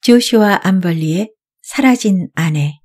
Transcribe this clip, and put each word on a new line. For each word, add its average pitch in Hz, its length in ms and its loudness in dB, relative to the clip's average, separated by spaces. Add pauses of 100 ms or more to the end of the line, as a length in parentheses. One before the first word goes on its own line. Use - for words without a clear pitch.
조슈아 220 600 2
암벌리의 175 680 -2 (280)
사라진 247 720 0
아내. 151 380 -2 (120)